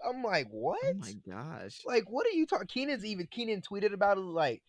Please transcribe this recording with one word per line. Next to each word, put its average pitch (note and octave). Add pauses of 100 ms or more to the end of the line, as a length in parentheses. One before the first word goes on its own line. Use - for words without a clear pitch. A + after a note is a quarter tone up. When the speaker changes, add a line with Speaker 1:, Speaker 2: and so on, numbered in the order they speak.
Speaker 1:
I'm B3+
like, F3
"What?" A#2+
Speaker 2:
Oh C5
my A2+ (160)
gosh. G#2+
Speaker 1:
Like, A3+
what C4
are A#4
you D#4+
talking? -
Keenan's C4
even, F#3+
Keenan A3+
tweeted G3+
about G3+
it, F#3+
like, E3